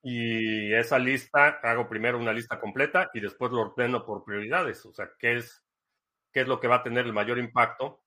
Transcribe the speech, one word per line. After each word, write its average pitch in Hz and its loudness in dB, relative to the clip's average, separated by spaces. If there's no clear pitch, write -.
Y 113 -2
esa 117 4
lista, 139 2
hago 117 0
primero 117 -2
una 113 0
lista 113 -6
completa 147 0
y 120 -6
después 104 -6
lo 120 0
ordeno 120 -2
por 101 -8
prioridades. 110 -4
O 101 -20
sea, - -10
qué 120 0
es, - -12
qué 135 2
es 123 2
lo 131 0
que 127 -2
va 123 8
a 123 0
tener 120 0
el 117 -4
mayor 107 0
impacto 123 -2